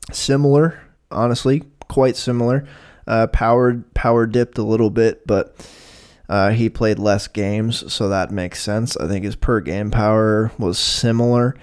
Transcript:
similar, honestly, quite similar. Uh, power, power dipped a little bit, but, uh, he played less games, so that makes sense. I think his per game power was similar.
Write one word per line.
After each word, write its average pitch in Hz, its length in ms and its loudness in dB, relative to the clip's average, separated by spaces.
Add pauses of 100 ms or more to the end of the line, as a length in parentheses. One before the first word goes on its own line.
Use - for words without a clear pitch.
(100)
similar, 143 680 2 (300)
honestly, 123 520 0 (260)
quite 131 280 2
similar. 123 500 -2 (400)
Uh, 113 200 2
power, 120 560 2 (120)
power 117 320 2
dipped 120 320 -2
a 110 40 -2
little 110 260 2
bit, 113 380 0
but, 98 300 0 (720)
uh, 98 220 0
he 113 200 0
played 110 280 0
less 98 300 0
games, 107 640 -4
so 104 160 -2
that 95 220 -2
makes 92 320 -8
sense. 110 340 -4
I 80 120 -4
think 98 160 -4
his 101 120 -6
per 117 240 0
game 101 300 -6
power 110 640 2
was 92 220 -4
similar. 120 840 0